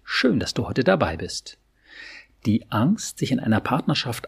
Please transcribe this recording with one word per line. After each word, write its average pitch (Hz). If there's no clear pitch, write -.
Schön, -
dass -
du 120
heute -
dabei 117
bist. -
Die 107
Angst, 139
sich -
in 120
einer 110
Partnerschaft -